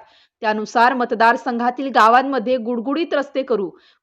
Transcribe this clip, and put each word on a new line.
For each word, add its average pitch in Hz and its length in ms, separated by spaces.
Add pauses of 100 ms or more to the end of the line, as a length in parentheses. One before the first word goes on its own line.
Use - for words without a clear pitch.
(420)
त्यानुसार 220 520
मतदारसंघातील 240 1000
गावांमध्ये 254 640
गुडगुडीत 247 560
रस्ते 277 300
करू, 202 260 (340)